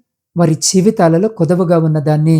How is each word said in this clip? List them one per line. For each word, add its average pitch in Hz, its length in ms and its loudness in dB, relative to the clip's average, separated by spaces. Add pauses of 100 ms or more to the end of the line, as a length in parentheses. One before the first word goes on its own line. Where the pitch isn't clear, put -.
(360)
వారి 170 200 0
జీవితాలలో 185 720 0
కొదవగా 175 480 0
ఉన్నదాన్ని 156 640 0